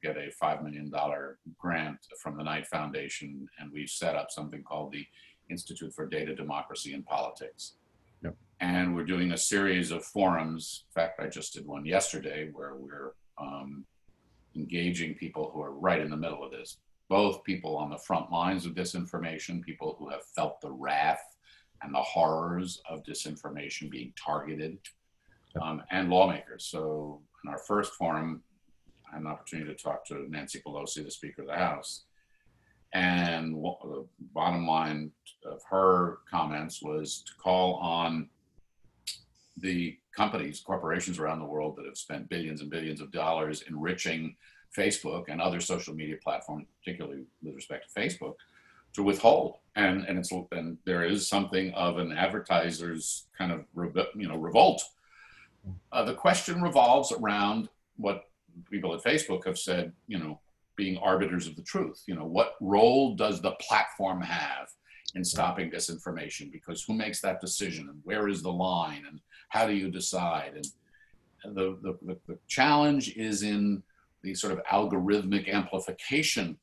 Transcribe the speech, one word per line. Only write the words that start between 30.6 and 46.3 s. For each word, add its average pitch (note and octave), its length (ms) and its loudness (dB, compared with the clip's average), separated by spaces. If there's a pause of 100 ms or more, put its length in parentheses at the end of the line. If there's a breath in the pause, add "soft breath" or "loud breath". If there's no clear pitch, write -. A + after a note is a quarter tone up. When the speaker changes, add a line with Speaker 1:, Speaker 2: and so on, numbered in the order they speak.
Speaker 1:
Pelosi, D2 380 -8
the D2 60 -10
Speaker - 320 -12
of - 60 -10
the D2+ 80 -4
House. D#2+ 480 -2 (920)
And F2 640 2
wha-, D#2 280 -4
the C#2 220 -8 (260)
bottom E2+ 340 2
line D#2 460 0 (320)
of - 240 -10
her F#2 500 6 (120)
comments D#2 520 -2
was D2+ 440 -6
to - 80 -16
call F#2 420 4
on E2+ 520 0 (1300)
the F2 400 -2 (160)
companies, - 460 -2
corporations F2 580 -2
around D#2 200 -2
the D#2 80 -8
world D2+ 300 -4
that C#2 100 -14
have C#2 120 -14
spent C#2 300 -10
billions D#2 320 -6
and D2 100 -10
billions D#2+ 300 -6
of C#2+ 100 -12
dollars D#2 580 0
enriching D#2+ 680 -4 (400 soft breath)
Facebook G2 520 0
and D2+ 120 -6
other F2 200 2
social F2 340 -2
media D#2 280 -6
platforms, D2 440 -4 (120)